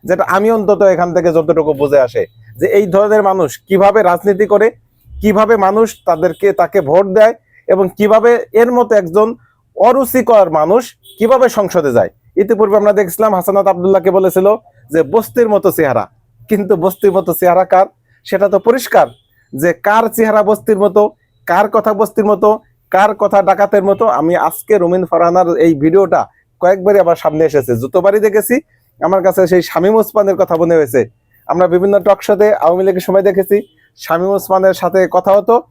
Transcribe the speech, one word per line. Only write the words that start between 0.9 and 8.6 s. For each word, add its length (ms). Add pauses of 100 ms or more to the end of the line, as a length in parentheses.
থেকে 180
যতটুকু 420
বুঝে 260
আসে 260 (320)
যে 100
এই 200
ধরনের 360
মানুষ 360
কিভাবে 440
রাজনীতি 420
করে, 260 (500)
কিভাবে 360
মানুষ 480
তাদেরকে, 480
তাকে 280
ভোট 240
দেয় 280 (340)
এবং 300
কিভাবে 560
এর 180